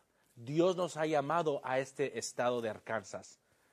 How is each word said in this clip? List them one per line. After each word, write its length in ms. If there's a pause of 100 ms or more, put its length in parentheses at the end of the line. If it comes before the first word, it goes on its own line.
(360)
Dios 400
nos 200
ha 80
llamado 600
a 160
este 380
estado 440
de 80
Arkansas. 720 (320)